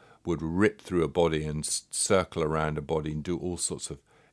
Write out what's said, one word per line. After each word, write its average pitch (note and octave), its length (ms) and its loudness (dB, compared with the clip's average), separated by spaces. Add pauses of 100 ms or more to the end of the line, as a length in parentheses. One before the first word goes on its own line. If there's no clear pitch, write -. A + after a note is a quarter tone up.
(240)
would E2 160 0
rip F2 400 2
through E2+ 240 2
a D2+ 40 0
body D#2 360 2
and D2+ 200 -4
s-, - 260 -4
circle - 520 2
around D#2 360 0
a D2 40 -6
body D#2 300 -2
and D2+ 100 -4
do F2 160 -2
all F2 200 -4
sorts - 320 -6
of D2 80 -10 (340)